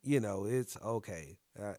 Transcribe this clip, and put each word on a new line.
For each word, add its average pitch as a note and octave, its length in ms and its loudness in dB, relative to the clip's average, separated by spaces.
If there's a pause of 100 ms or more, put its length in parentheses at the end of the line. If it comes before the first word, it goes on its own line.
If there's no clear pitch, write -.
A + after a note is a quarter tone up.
you C#3 160 6
know, G2+ 260 0
it's B2 380 0
okay. G#2+ 540 -4 (240)
Uh, G2+ 180 -4